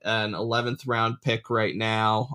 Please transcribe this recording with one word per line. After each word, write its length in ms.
an 300
eleventh 520
round 340
pick 300
right 260
now 580